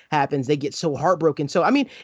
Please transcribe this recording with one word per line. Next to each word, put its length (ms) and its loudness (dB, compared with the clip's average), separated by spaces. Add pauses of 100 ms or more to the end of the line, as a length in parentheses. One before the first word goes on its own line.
(120)
happens, 340 0
they 100 0
get 160 -6
so 220 -4
heartbroken. 540 0
So, 160 0
I 80 4
mean, 160 2 (160)